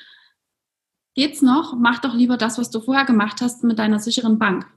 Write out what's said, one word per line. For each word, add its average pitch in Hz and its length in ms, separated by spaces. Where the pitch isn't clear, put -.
„Geht's 294 280
noch? 269 340
Mach 240 220
doch 262 160
lieber 247 220
das, 233 220
was 240 120
du 226 100
vorher 262 240
gemacht 214 360
hast 240 240
mit 226 140
deiner 214 200
sicheren 226 400
Bank?“ 202 280